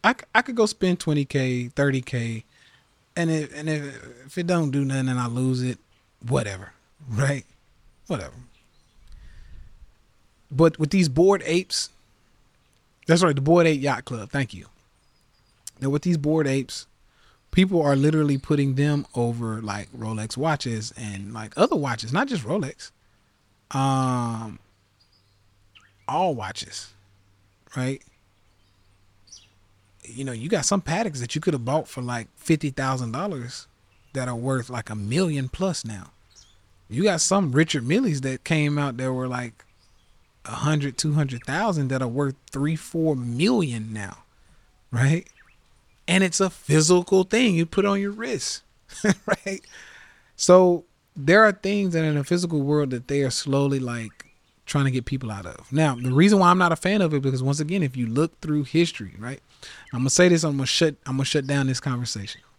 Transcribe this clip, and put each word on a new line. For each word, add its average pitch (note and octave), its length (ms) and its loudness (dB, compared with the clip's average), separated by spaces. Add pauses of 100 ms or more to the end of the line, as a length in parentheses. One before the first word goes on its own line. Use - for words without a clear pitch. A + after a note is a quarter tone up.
I A3+ 100 4
c-, - 220 -8
I - 60 6
could B3+ 140 -8
go A3+ 100 4
spend F#3 340 0
twenty D3 280 0
K, B2+ 420 -2
thirty C#3 320 0
K, A#2 440 -6 (720)
and E3 140 0
if, D3+ 240 -2
and D3+ 140 -8
if, C3+ 580 -8
if - 120 -10
it E3+ 80 -4
don't E3+ 240 2
do C#3 140 0
nothing C3+ 240 0
and B2 120 0
I A#2+ 60 -2
lose B2+ 340 0
it, B2+ 180 -4 (480)
whatever, G#2 460 -4 (340)
right? C3 380 -2 (600)
Whatever. C3+ 280 -8 (2250)
But D#3+ 280 4
with D3+ 120 0
these F#3 180 4
Bored F3+ 360 4
Apes, - 460 -2 (1160)
that's E3 160 6
right, D#3+ 120 4
the C3+ 80 -2
Bored E3+ 240 6
Ape D3 160 2
Yacht C#3 220 -2
Club, A#2 260 -12
thank C3+ 240 -4
you. F2 120 -18 (1120)
Now, C3+ 100 -2
with D3 120 0
these F3 140 2
Bored D3+ 300 2
Apes, C3+ 400 -4 (640)
people F#3 320 4
are C#3 140 4
literally D3 420 2
putting C#3 380 0
them D3 380 0
over, A#2 460 -4
like, G#2 320 -8
Rolex A2 460 -8
watches B2 580 -4
and, G2+ 380 -12
like, A2 220 -14
other - 200 2
watches, B2 380 -4
not C4 140 -2
just F3+ 160 -6
Rolex. - 480 -6 (800)
Um, B2+ 840 -2 (1500)
all D#3+ 260 0
watches, - 600 -12 (840)
right? C3 260 -6 (2000)
You A2+ 200 -12
know, C3 80 -8
you A#2+ 160 -8
got F#3+ 160 0
some G3 160 2
Pateks E3+ 380 -4
that A#2+ 160 -8
you D3+ 80 -4
could E3 120 0
have A#2+ 100 -4
bought C#3 240 -2
for, - 120 -12
like, A#2+ 360 -8
fifty D3+ 340 0
thousand C3 420 -4
dollars C3+ 540 -8 (480)
that B2+ 140 -4
are B2 60 -6
worth, B2+ 360 -4
like, B2 180 -8
a A2 60 -8
million C3+ 560 -2
plus F#3 340 -4
now. G2+ 280 -12 (760)
You B2 140 -2
got F#3 180 2
some F#3 320 2
Richard C#3+ 340 2
Milles E3 360 0
that C3 220 -6
came D3 340 0
out C3+ 180 -4
that C3 160 -4
were, B2+ 160 -4
like, B2 360 -8 (840)
a A2 40 -12
hundred, C#3+ 480 -2
two D3+ 160 0
hundred C3+ 300 0
thousand D3+ 440 0
that C3 140 -2
are B2+ 60 -2
worth C3+ 260 -2 (160)
three, D3 260 -2
four D#3+ 400 0
million B2 800 0
now, G2+ 300 -12 (680)
right? C#3 360 0 (800)
And F#3 160 2
it's F3+ 160 0
a F#3+ 120 2
physical F3 720 4
thing A3 300 2
you E3 100 2
put F#3+ 220 0
on G3 120 2
your G3+ 120 -2
wrist, G#3+ 520 -6 (360)
<laughs> - 60 -8 (220)
right? G3 360 -4 (760)
So F3+ 480 8 (320)
there E3+ 280 6
are G#3 80 6
things G3 420 -2
that D#3+ 100 2
in D3+ 120 2
the C#3 80 0
physical E3+ 360 0
world C#3+ 300 2
that B2 180 -6
they C#3+ 140 0
are B2+ 80 0
slowly, C#3 500 0
like, A#2+ 460 -10 (400)
trying C#3+ 180 0
to C3+ 60 4
get B2+ 160 -4
people B2+ 240 -6
out G2 160 -10
of. - 260 -14
Now, D3 220 2
the B2+ 180 -4
reason G3 260 6
why F3 120 6
I'm F3+ 80 4
not F3 140 4
a D#3 40 0
fan G#3 240 0
of D#3 140 2
it, C#3 80 0
because C3 200 -2
once C#3 160 0
again, E3 240 -2
if C3 140 -2
you B2 100 -2
look C#3 360 -2
through D3+ 220 -2
history, D#3 540 0
right? A#2+ 220 -12 (540)
I'm A#2+ 60 -2
gonna C3+ 100 2
say F3+ 180 6
this, E3 160 4
I'm C#3+ 140 -2
gonna C3 80 -2
shut, D#3 300 0 (100)
I'm C3 80 -4
gonna C3+ 100 0
shut C3+ 220 -2
down C#3 220 0
this B2+ 120 -2
conversation. A#2+ 600 -6 (160)